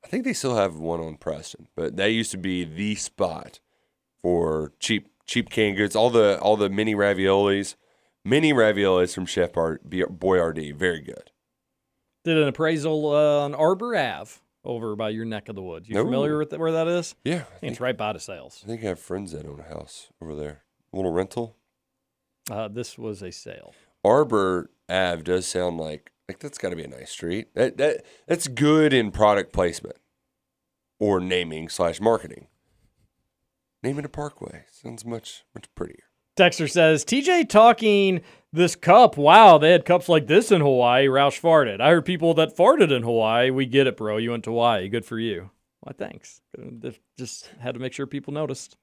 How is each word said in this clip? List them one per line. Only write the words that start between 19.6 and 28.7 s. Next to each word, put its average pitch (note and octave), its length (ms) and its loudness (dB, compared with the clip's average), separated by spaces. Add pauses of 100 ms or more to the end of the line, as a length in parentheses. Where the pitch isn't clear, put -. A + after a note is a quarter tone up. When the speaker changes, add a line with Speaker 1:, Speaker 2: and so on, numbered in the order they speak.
Speaker 1:
a D2 40 -20 (100)
house D#2 340 -18 (140)
over D#2+ 140 -14
there. D2+ 280 -14 (300)
A - 40 -10
little F#2 140 -2
rental? G2 440 -6 (960)
Speaker 2:
Uh, A2 200 -8
this A2 280 -14
was G#2+ 240 -12
a F#2 100 -14
sale. - 420 -20 (320)
Speaker 1:
Arbor G#2 640 4 (200)
Ave F2 340 -2
does F2+ 240 -2
sound F2 300 -4
like, D#2 340 -12 (180)
like, F#2+ 100 -14
that's - 180 -16
gotta F2+ 200 -6
be D#2+ 80 -10
a - 20 -14
nice B1+ 240 -18
street. F2+ 440 -8
That, C#3+ 220 -2
that, D3 280 -4 (220)
that's E3 200 -4
good D3 460 2